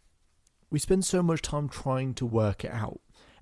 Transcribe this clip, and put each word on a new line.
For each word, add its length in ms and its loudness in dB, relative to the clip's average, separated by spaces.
we 100 0
spend 240 4
so 180 2
much 200 2
time 260 -4
trying 460 -2
to 120 -4
work 380 2
it 80 -6
out, 300 -6